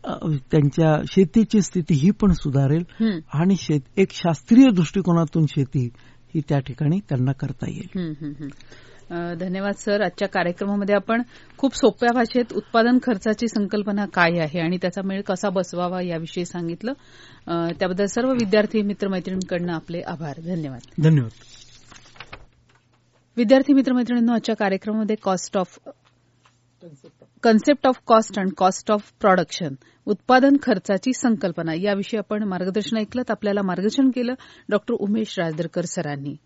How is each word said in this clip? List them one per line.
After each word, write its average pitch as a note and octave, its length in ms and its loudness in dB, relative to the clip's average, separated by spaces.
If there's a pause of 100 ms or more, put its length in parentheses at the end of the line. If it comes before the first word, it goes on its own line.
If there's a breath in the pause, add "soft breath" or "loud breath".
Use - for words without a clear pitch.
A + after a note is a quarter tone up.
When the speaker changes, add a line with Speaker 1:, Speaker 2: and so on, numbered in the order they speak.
Speaker 1:
अ, - 100 -8 (380)
त्यांच्या D#3 500 2 (100)
शेतीची G3+ 500 4
स्थिती F3 320 -2
ही D3+ 180 4
पण G#3 200 2
सुधारेल C#3+ 520 0 (180)
Speaker 2:
हं. G#3 180 0 (140)
Speaker 1:
आणि F3+ 260 2
शेत-, - 420 -4
एक F#3+ 100 4
शास्त्रीय A#3 600 6
दृष्टिकोनातून E3+ 760 2
शेती C3 440 -2 (460 soft breath)
ही D#3 140 -2
त्या C#3+ 100 2
ठिकाणी D3 400 -2 (100)
त्यांना C3 220 0
करता - 380 -6
येईल. - 300 -10
Speaker 2:
हं, D#3 260 -8
हं, C#3+ 140 -8
हं. D3 80 -10 (640 soft breath)
अ, F3 220 -6
धन्यवाद F#3+ 400 -4
सर. G#3 280 -2
आजच्या F#3+ 260 -2
कार्यक्रमामध्ये G3 680 -2
आपण A3+ 260 0 (360 soft breath)
खूप C4+ 180 -2
सोप्या A#3+ 380 2
भाषेत A#3+ 400 0
उत्पादन A#3+ 500 2
खर्चाची A3 440 -2
संकल्पना G#3 580 -2
काय F3 340 2
आहे D#3+ 200 -2
आणि E3+ 220 -2
त्याचा F#3 200 -4
मेळ G3 200 -4
कसा G3+ 280 -4
बसवावा F3+ 520 -4
याविषयी E3+ 440 -6
सांगितलं. F3 460 -8 (560 soft breath)
अ, E3+ 200 -4 (120)
त्याबद्दल F#3 260 -2
सर्व A#3+ 260 -2
विद्यार्थी G#3+ 500 0
मित्रमैत्रिणींकडनं F#3 920 -4
आपले E3+ 280 -8
आभार. D3+ 320 -10 (120)
धन्यवाद. D3+ 580 -6
Speaker 1:
धन्यवाद. C#3+ 280 4 (2000)
Speaker 2:
विद्यार्थी C4 360 4
मित्रमैत्रिणींनो, B3 600 2
आजच्या A3 220 -2
कार्यक्रमामध्ये G#3+ 600 -2 (120)
cost F#3+ 320 -2
of, - 320 -8 (1500)
concept B3 440 4
of B3+ 60 0 (160)
cost A3 320 4
and F#3+ 80 -2 (100)
cost F#3+ 340 2
of - 320 -2
production, F3 480 0 (300 soft breath)
उत्पादन B3+ 580 4
खर्चाची G#3 500 0
संकल्पना F3+ 600 -2
याविषयी G3+ 440 -2
आपण G#3 260 -4
मार्गदर्शन F#3+ 540 -4
ऐकलं. A3 320 -4
आपल्याला G3+ 320 -2
मार्गदर्शन G3 480 0
केलं B3 240 -4 (360 loud breath)
डॉक्टर G#3+ 240 -2
उमेश G#3 460 -4
राजदरकर E3 420 -4
सरांनी. D3 540 -8 (100)